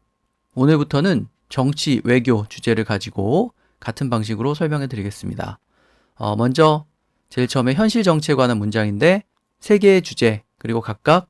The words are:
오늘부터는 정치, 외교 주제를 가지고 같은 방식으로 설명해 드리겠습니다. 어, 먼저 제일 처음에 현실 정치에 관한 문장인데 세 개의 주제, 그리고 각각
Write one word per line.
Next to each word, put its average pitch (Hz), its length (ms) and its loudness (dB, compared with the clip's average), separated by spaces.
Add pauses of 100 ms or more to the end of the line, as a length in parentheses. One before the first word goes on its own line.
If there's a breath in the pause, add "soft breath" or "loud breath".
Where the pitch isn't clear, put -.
(540)
오늘부터는 147 760 2 (220)
정치, 139 560 -2
외교 120 420 0
주제를 110 380 -2
가지고 110 680 -2 (280)
같은 127 280 -6
방식으로 110 440 -2
설명해 147 340 -4
드리겠습니다. 104 720 -8 (560)
어, 107 220 -4
먼저 151 480 2 (420)
제일 127 220 -2
처음에 127 240 0
현실 220 300 0
정치에 156 320 2
관한 123 220 2
문장인데 107 680 0 (340)
세 - 180 2
개의 196 240 4
주제, 110 400 -2 (160)
그리고 113 220 -6
각각 147 500 0